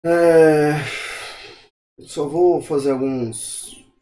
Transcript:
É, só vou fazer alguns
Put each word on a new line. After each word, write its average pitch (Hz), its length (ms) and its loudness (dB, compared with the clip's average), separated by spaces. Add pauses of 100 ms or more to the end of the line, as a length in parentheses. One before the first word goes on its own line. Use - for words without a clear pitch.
É, 160 680 4 (1300)
só - 260 -8
vou 170 340 2
fazer 143 300 -2
alguns 127 920 -6 (180)